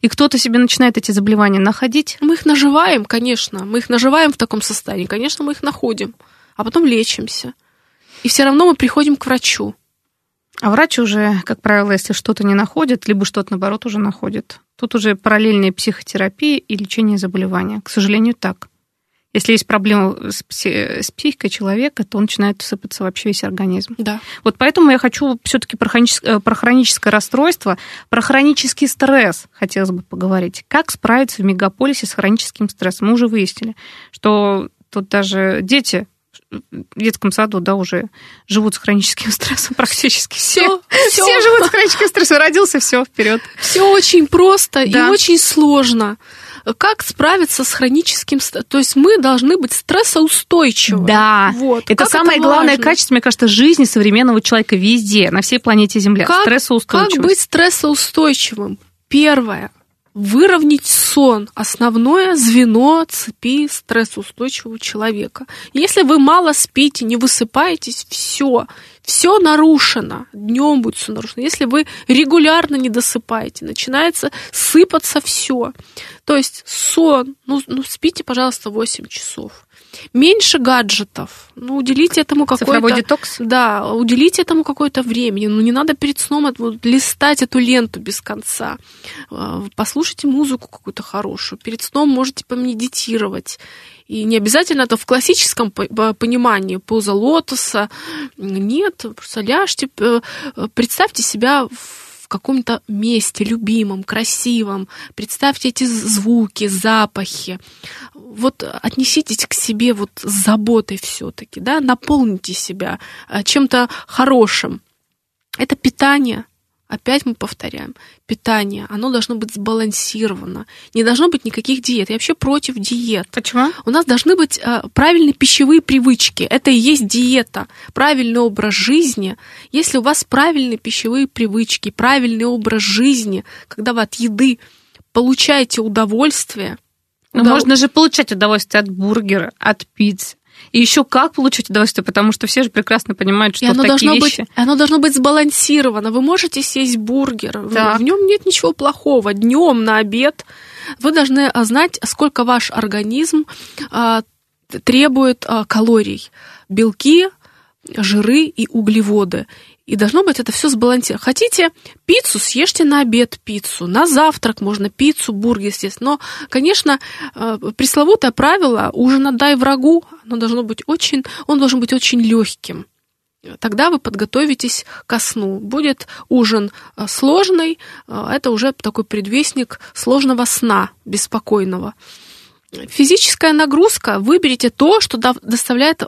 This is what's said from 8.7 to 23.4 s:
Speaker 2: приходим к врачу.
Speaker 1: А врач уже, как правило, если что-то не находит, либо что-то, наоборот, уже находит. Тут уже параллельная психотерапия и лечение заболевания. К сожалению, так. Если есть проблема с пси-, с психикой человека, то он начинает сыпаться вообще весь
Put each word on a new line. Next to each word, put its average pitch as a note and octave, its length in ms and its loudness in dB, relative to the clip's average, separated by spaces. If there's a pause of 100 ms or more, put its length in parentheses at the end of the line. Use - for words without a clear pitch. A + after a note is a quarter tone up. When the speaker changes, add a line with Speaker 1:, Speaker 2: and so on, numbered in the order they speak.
Speaker 2:
приходим C#4+ 400 2
к - 100 -12
врачу. A#3 500 -2 (840)
Speaker 1:
А G#3+ 100 2
врач D4 280 2
уже, G#3 460 0
как - 160 -8
правило, G3+ 320 0
если F#3+ 200 -4
что-то G#3+ 320 -4
не G3+ 80 2
находит, B3 540 -2
либо G3+ 180 0
что-то, - 280 -6
наоборот, G3 320 -4
уже G#3 140 -4
находит. G#3 600 -6 (160)
Тут - 200 -8
уже G#3 200 0
параллельная G#3+ 560 2
психотерапия G3+ 880 -4
и - 180 -8
лечение G#3 420 -2
заболевания. F#3 640 -4
К - 80 -20
сожалению, A3 460 0
так. - 320 -8 (680)
Если - 180 0
есть A3 160 2
проблема G3+ 480 2 (160)
с - 160 -12
пси-, - 560 -6
с - 80 -8
психикой - 380 -4
человека, G#3+ 560 -4
то - 140 -8
он G#3 40 2
начинает G3+ 380 -2
сыпаться - 420 -10
вообще F#3 260 -6
весь G3+ 140 -4